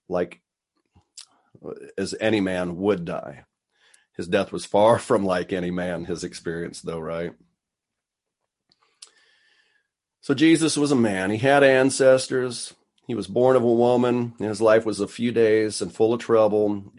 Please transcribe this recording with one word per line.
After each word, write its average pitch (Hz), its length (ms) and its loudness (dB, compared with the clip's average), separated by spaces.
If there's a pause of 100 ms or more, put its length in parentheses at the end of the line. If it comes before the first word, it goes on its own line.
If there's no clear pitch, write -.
like, 87 340 -6 (1600)
as 98 220 -6
any 107 200 0
man 90 380 -4
would 95 280 -2
die. - 400 -12 (720)
His 85 120 -10
death 98 240 -2
was 87 140 -10
far 110 340 4
from 104 260 -2
like 90 260 -4
any 87 200 -4
man, 90 340 -6
his 87 180 -8
experience, 85 580 -12
though, 82 180 -10
right? 82 320 -8 (3000)
So - 160 -2
Jesus 156 420 4
was 147 140 0
a 143 40 4
man. 101 360 0
He 107 80 -2
had 139 240 4
ancestors. 131 1120 2 (320)
He 120 80 -6
was 101 100 -6
born 123 300 4
of 123 80 2
a 120 100 2
woman. 120 640 0
His 104 240 -6
life 113 240 4
was 104 140 -4
a 101 80 -4
few 120 240 -4
days 110 500 0
and 92 100 -6
full 113 220 0
of 117 60 -2
trouble. 104 800 0